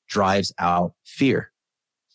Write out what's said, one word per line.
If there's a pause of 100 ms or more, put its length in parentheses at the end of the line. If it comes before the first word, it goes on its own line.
drives
out (100)
fear. (640)